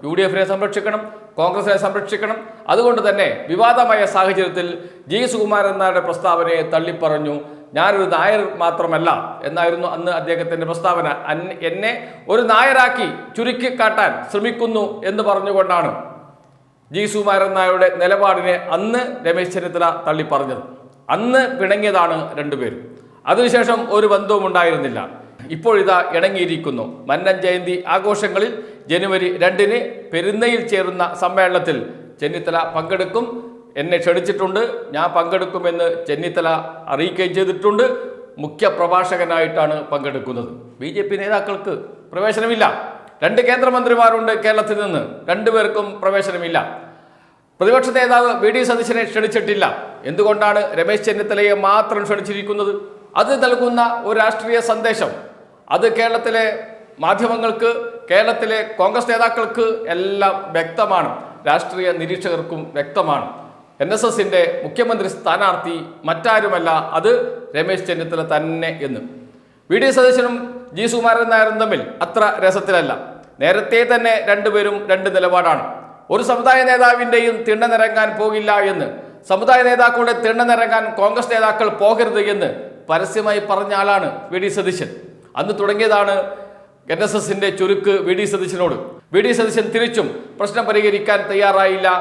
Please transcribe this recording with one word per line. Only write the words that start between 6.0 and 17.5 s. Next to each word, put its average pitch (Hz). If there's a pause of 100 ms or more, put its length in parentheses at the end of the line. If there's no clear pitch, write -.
പ്രസ്താവനയെ 170 (120)
തള്ളിപ്പറഞ്ഞു. 160 (420)
"ഞാനൊരു 190
നായർ 202 (200)
മാത്രമല്ല" 165 (400)
എന്നായിരുന്നു 170
അന്ന് 175
അദ്ദേഹത്തിൻ്റെ 165
പ്രസ്താവന. 170 (240)
"അൻ-, 175 (140)
എന്നെ 214 (400)
ഒരു 240
നായരാക്കി 254 (300)
ചുരുക്കിക്കാട്ടാൻ 240 (220)
ശ്രമിക്കുന്നു" 220 (260)
എന്ന് 214
പറഞ്ഞുകൊണ്ടാണ് 190 (1040)
ജി 208
സുകുമാരൻ 196